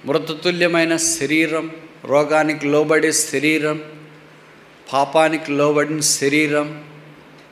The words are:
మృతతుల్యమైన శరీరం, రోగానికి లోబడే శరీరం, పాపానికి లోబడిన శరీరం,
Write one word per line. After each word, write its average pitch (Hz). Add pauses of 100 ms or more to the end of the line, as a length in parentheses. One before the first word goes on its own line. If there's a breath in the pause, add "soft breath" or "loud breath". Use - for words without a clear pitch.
మృతతుల్యమైన 165
శరీరం, 160 (340)
రోగానికి 151
లోబడే 151
శరీరం, 151 (1120)
పాపానికి 151
లోబడిన 147
శరీరం, 147 (680)